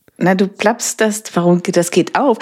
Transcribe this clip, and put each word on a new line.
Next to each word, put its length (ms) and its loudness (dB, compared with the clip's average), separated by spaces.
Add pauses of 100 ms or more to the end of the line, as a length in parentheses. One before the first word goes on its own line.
(180)
Na, 180 2
du 100 2
plappst 540 -2
das, 220 -2 (120)
warum 280 2
geht, 140 -4
das 140 2
geht 260 0
auf? 260 2